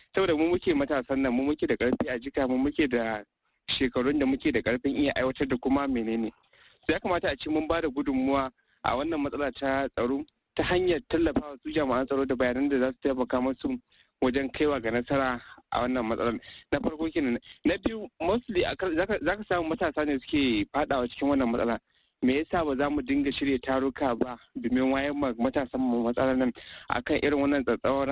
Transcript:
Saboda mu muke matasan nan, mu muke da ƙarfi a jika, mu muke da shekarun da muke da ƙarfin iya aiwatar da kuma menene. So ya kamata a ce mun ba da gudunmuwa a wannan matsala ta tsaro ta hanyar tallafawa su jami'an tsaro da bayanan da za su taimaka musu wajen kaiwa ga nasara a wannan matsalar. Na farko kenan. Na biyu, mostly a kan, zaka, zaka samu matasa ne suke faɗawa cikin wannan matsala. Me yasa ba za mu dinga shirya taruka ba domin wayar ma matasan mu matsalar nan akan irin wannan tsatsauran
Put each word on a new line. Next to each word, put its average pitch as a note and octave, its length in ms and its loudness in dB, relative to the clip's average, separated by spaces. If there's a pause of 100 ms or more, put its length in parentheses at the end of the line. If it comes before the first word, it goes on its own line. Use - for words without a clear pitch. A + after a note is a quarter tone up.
(160)
Saboda F#3+ 200 4
mu D#3+ 140 2
muke F3 240 2
matasan C#3 480 0
nan, B2+ 120 2
mu C3 100 2
muke D3+ 240 0
da B2 80 2
ƙarfi B2+ 340 0
a B2 100 -2
jika, C3+ 280 -2
mu B2+ 100 0
muke D3 320 2
da A2+ 340 -2 (460)
shekarun C3 500 0
da C#3 60 2
muke C3+ 260 0
da A#2 100 0
ƙarfin B2 340 0
iya C#3+ 200 2
aiwatar C3 320 0
da C3 100 0
kuma C#3 300 2
menene. A2+ 440 -2 (540)
So D#3 80 2
ya - 60 -2
kamata F3 320 0
a C#3 60 -4
ce - 120 -8
mun D#3 180 0
ba E3 140 0
da D#3+ 60 0
gudunmuwa C3+ 640 0 (320)
a A#2 120 2
wannan D3+ 260 -2
matsala C#3 300 -2
ta C3+ 440 -2
tsaro C3+ 280 -2 (320)
ta - 80 0
hanyar F3+ 360 2 (100)
tallafawa - 540 0
su - 80 -8
jami'an C3+ 340 0
tsaro C3+ 200 0
da C3 100 0
bayanan C3 340 2
da C#3 100 2
za B2+ 120 2
su - 100 -10
taimaka B2+ 400 0
musu C3 380 -2 (420)
wajen C3 300 2
kaiwa D3 300 0
ga A2 100 -2
nasara B2+ 500 0 (300)
a A#2 100 0
wannan B2+ 240 0
matsalar. A2+ 340 -2 (320)
Na C#3+ 80 2
farko D#3+ 320 -2
kenan. B2 280 0 (260)
Na F#3 120 2
biyu, A3 300 -4 (140)
mostly F#3+ 420 0
a C3+ 120 -2
kan, F3+ 200 -2
zaka, G3 280 0
zaka G3+ 240 -2
samu F3 220 0
matasa D#3 360 -2
ne C#3 140 0
suke B2 540 0
faɗawa C#3 360 0
cikin - 200 -4
wannan C3+ 220 2
matsala. A#2 280 0 (420)
Me B2+ 160 4
yasa E3 280 -2
ba C#3 100 -2
za C#3+ 140 0
mu D3 120 0
dinga C#3 300 0
shirya C#3 280 0
taruka C3 560 0
ba B2 220 -2 (180)
domin B2+ 360 2
wayar C#3 220 0
ma C#3 200 -2
matasan B2+ 480 -2
mu A#2+ 220 2
matsalar B2+ 340 2
nan B2+ 140 2 (380)
akan C3 340 -2
irin C#3+ 160 2
wannan C#3+ 240 2
tsatsauran C3 480 0